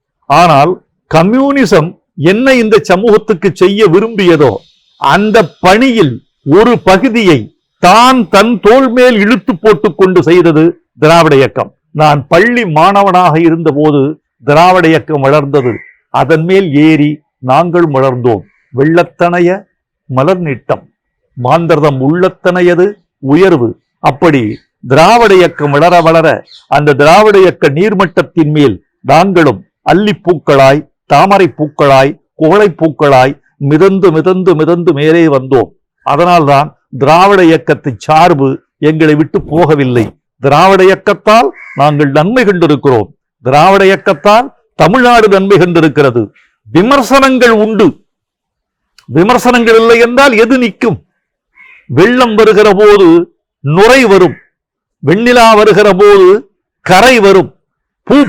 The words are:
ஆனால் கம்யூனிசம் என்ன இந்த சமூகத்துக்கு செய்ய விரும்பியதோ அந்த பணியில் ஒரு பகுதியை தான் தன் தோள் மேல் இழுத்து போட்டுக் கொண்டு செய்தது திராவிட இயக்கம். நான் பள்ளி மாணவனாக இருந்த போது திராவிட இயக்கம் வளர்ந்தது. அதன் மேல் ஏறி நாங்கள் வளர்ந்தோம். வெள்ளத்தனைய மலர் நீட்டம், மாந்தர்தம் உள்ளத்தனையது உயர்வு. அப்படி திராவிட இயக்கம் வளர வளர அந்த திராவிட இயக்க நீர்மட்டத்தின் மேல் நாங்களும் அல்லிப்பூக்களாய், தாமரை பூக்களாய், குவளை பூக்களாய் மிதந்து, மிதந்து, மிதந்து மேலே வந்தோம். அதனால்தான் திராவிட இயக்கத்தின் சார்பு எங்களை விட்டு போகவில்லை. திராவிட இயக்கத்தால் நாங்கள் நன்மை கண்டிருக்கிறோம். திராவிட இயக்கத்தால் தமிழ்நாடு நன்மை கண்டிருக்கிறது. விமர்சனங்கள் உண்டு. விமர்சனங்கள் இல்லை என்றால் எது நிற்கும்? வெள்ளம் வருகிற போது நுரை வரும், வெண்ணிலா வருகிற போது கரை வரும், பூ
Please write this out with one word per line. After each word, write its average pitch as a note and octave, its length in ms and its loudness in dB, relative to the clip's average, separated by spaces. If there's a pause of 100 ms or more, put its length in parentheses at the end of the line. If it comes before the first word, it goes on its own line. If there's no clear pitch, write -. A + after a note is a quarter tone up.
(300)
ஆனால் D3+ 420 2 (400)
கம்யூனிசம் G#3 800 0 (340)
என்ன G#3 300 0
இந்த A3+ 280 0
சமூகத்துக்கு G3+ 720 -2
செய்ய G3+ 320 0
விரும்பியதோ F3+ 680 0 (500)
அந்த G3+ 360 -2 (220)
பணியில் G#3 540 0 (440)
ஒரு A#3+ 160 2 (100)
பகுதியை F#3+ 560 0 (440)
தான் A#3+ 360 2 (100)
தன் G#3 300 0
தோள் B3+ 320 2
மேல் B3 280 2
இழுத்து G#3 360 -2
போட்டுக் G3+ 420 -2
கொண்டு F#3 260 0
செய்தது D#3+ 400 2 (360)
திராவிட D#3 360 2
இயக்கம். C3 360 -2 (200)
நான் D3+ 360 0
பள்ளி A#3 380 -2
மாணவனாக F3+ 760 0
இருந்த E3 320 -2
போது D3 300 0 (420)
திராவிட E3+ 440 2
இயக்கம் D3+ 380 -2
வளர்ந்தது. C#3 480 -2 (400)
அதன் D#3 340 -2
மேல் F#3+ 200 0 (180)
ஏறி D3+ 260 0 (280)
நாங்கள் E3 560 -2
வளர்ந்தோம். B2 460 -2 (320)
வெள்ளத்தனைய F3 760 -2 (600)
மலர் D3+ 320 -2
நீட்டம், C#3 420 -8 (540)
மாந்தர்தம் D3+ 640 -2
உள்ளத்தனையது F3+ 840 -2 (380)
உயர்வு. D3 460 0 (300)
அப்படி D3 420 -2 (460)
திராவிட G3 460 2
இயக்கம் D3+ 420 0
வளர E3+ 260 0
வளர D#3+ 260 0 (400)
அந்த D3 340 -2
திராவிட G3 380 2
இயக்க E3+ 300 0
நீர்மட்டத்தின் E3+ 840 -4
மேல் C#3+ 240 0 (260)
நாங்களும் D#3 600 0 (240)
அல்லிப்பூக்களாய், D3+ 960 0 (240)
தாமரை F#3 420 0
பூக்களாய், C#3 640 -2 (220)
குவளை F#3+ 360 0
பூக்களாய் C#3 640 -2 (240)
மிதந்து, F3+ 540 0
மிதந்து, F3+ 440 -2
மிதந்து E3+ 380 -2
மேலே D#3 340 0
வந்தோம். C3 420 -2 (360)
அதனால்தான் D3 640 0 (300)
திராவிட F3+ 460 2
இயக்கத்தின் D3+ 560 -2
சார்பு D#3 500 0 (280)
எங்களை D#3 380 0
விட்டு D#3 240 -2
போகவில்லை. C#3+ 640 -2 (380)
திராவிட F3+ 400 2
இயக்கத்தால் G#3 680 0 (260)
நாங்கள் D3 360 0
நன்மை G3 320 0
கண்டிருக்கிறோம். D3 640 -2 (360)
திராவிட E3 420 0
இயக்கத்தால் G3+ 600 0 (280)
தமிழ்நாடு A#3 520 2
நன்மை G3 300 2
கண்டிருக்கிறது. D3+ 640 0 (460)
விமர்சனங்கள் B3 960 0
உண்டு. G#3+ 240 0 (1200)
விமர்சனங்கள் A3+ 720 0
இல்லை A3+ 200 2
என்றால் B3 340 0 (100)
எது A#3+ 140 0
நிற்கும்? G#3+ 400 -4 (920)
வெள்ளம் A3+ 460 0
வருகிற G#3+ 380 2
போது G3+ 340 4 (560)
நுரை G#3 420 2
வரும், F#3 300 0 (680)
வெண்ணிலா A3+ 520 0
வருகிற G#3 380 2
போது G3 340 4 (580)
கரை G#3+ 340 2
வரும், G3 300 2 (580)
பூ A#3+ 100 2 (120)